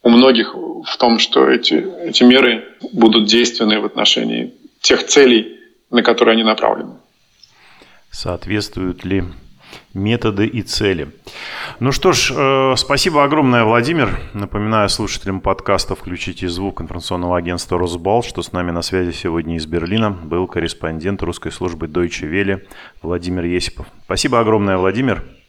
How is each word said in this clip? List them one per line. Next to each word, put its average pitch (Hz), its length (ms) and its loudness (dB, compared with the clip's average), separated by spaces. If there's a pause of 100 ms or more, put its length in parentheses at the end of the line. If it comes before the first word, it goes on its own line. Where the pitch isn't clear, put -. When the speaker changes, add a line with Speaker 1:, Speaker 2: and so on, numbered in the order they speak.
Speaker 1:
у 120 80 4
многих 120 440 6
в - 440 -10
том, 117 200 4
что 135 300 2
эти, 123 340 2 (240)
эти 113 180 2
меры 123 420 6 (260)
будут 110 320 4
действенны 107 560 2
в 104 60 -4
отношении 58 680 -2 (300)
тех - 240 2
целей, 123 500 4 (340)
на 120 120 2
которые 113 320 4
они 113 80 2
направлены. - 540 0 (1120)
Speaker 2:
Соответствуют 90 960 -6
ли 95 180 0 (720)
методы 107 520 0
и 110 160 -4
цели? 87 460 -2 (720)
Ну 127 140 0
что 180 200 2
ж, - 220 0
э, 135 420 2
спасибо 147 460 2
огромное, 135 420 4
Владимир. 117 540 2 (160)
Напоминаю 104 540 -2
слушателям 95 520 -4
подкаста 95 540 -2
"Включите 90 540 -8
звук" 90 320 -6
информационного 87 580 -4
агентства 87 400 -4
"Росбалт", 90 480 0
что - 160 -8
с - 100 -10
нами 87 200 -4
на 85 100 -4
связи 90 300 -2
сегодня 82 440 -4
из 80 100 -6
Берлина 90 440 -2
был 87 380 -4
корреспондент 82 720 -6
русской 85 300 -6
службы 82 340 -6
Deutsche 85 420 -4
Welle 95 380 -2 (340)
Владимир 87 440 -4
Есипов. 87 420 -4 (180)
Спасибо 123 360 0
огромное, 104 360 2
Владимир. 95 460 0 (260)